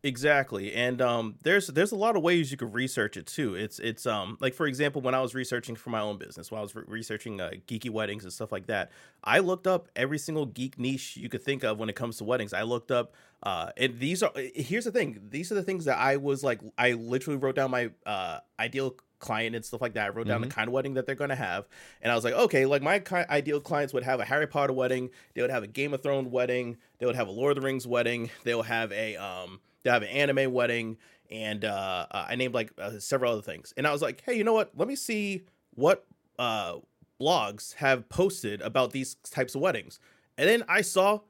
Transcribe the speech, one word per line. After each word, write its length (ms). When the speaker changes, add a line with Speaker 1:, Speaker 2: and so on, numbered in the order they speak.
Speaker 1:
Exactly. 720
And, 280
um, 400
there's, 260
there's 220
a 60
lot 200
of 60
ways 300
you 40
could 180
research 420
it 100
too. 300
It's, 240
it's, 260
um, 340
like, 140
for 120
example, 360
when 120
I 60
was 140
researching 400
for 160
my 100
own 160
business, 360
when 80
I 20
was 140
re-, 100
researching, 540
uh, 100
geeky 240
weddings 320
and 100
stuff 200
like 140
that, 260
I 160
looked 260
up 300
every 220
single 280
geek 320
niche 380
you 120
could 140
think 220
of 140
when 100
it 80
comes 220
to 60
weddings. 280
I 100
looked 300
up, 220
uh, 340
and 220
these 240
are, 80
here's 300
the 80
thing. 260
These 200
are 60
the 80
things 220
that 120
I 200
was 260
like, 160
I 140
literally 460
wrote 180
down 160
my, 180
uh, 360
ideal 360
client 380
and 80
stuff 160
like 140
that. 120
I 40
wrote 180
down 140
the 40
Speaker 2:
Mm-hmm. 80
Speaker 1:
kind 140
of 60
wedding 200
that 120
they're 100
gonna 180
have. 320
And 100
I 20
was 80
like, 120
"Okay, 320
like, 160
my 180
ki-, 140
ideal 300
clients 340
would 100
have 160
a 60
Harry 200
Potter 280
wedding. 340
They 60
would 100
have 140
a 20
Game 280
of 80
Thrones 260
wedding. 480
They 80
would 100
have 100
a 60
Lord 240
of 60
the 40
Rings 200
wedding. 440
They'll 180
have 300
a, 240
um, 440
they'll 120
have 80
an 80
anime 420
wedding." 460
And, 340
uh, 460
uh, 180
I 80
named, 160
like, 240
uh, 220
several 340
other 80
things. 380
And 80
I 60
was 100
like, 240
"Hey, 100
you 80
know 80
what? 240
Let 100
me 100
see 480
what, 300
uh, 360
blogs 580
have 340
posted 500
about 320
these 220
types 400
of 80
weddings." 360
And 100
then 220
I 140
saw 480